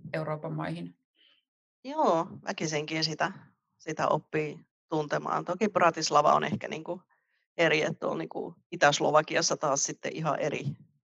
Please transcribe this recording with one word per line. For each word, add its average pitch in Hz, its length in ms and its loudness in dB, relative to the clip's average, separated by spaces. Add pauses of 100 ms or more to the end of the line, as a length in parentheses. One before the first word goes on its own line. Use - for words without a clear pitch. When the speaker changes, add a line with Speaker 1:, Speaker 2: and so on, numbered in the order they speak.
(120)
Speaker 1:
Euroopan 156 400 -4
maihin. 165 460 -8 (840)
Speaker 2:
Joo, 247 420 2 (180)
väkisinkin 160 600 -4
sitä, 160 280 -2 (460)
sitä 156 300 -2
oppii 156 500 -2 (300)
tuntemaan. 151 560 -2
Toki 180 240 0
Bratislava 160 640 4
on 147 120 4
ehkä - 240 -4
niinku 160 320 -8 (560)
eri, 156 260 4
et 160 160 -2
tuolla 160 200 -4
niinku 165 360 -8 (180)
Itä-Slovakiassa 151 840 4
taas 143 280 0
sitten - 320 -6
ihan 156 240 -2
eri, 135 240 -4 (400)